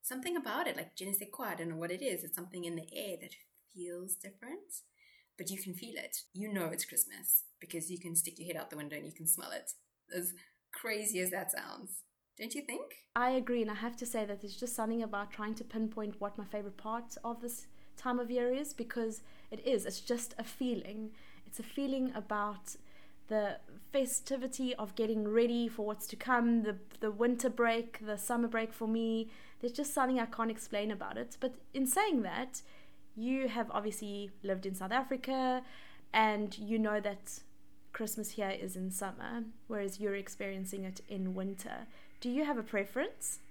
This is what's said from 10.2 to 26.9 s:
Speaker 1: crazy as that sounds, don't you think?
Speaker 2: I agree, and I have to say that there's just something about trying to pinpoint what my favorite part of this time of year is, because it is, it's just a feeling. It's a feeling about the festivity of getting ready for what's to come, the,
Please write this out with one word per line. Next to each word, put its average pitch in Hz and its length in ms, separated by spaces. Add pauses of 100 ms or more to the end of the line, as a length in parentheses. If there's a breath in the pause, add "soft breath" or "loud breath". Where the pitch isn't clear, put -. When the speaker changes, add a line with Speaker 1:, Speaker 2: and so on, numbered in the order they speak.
Speaker 1:
crazy 214 480
as 180 120
that 180 200
sounds, - 520 (340)
don't 226 180
you 285 60
think? 285 340 (200)
Speaker 2:
I 247 160
agree, 247 300
and 214 80
I 208 60
have 226 220
to 247 80
say 226 200
that 202 160
there's 202 140
just 240 200
something 226 280
about 208 280
trying 214 240
to 226 80
pinpoint 220 560
what 202 180
my 202 80
favorite 202 320
part 233 460
of 233 180
this 240 260 (300 soft breath)
time 247 220
of 240 120
year 247 200
is, 285 220
because 226 480 (300 loud breath)
it - 140
is, 240 200
it's - 160
just 240 360
a 226 60
feeling. 220 680 (340 loud breath)
It's - 140
a 226 40
feeling 262 520
about 208 600 (520 loud breath)
the 214 320 (340)
festivity 262 840
of 196 200
getting 220 320
ready 233 400
for 226 180
what's 214 220
to - 80
come, 233 480
the, 208 120 (240)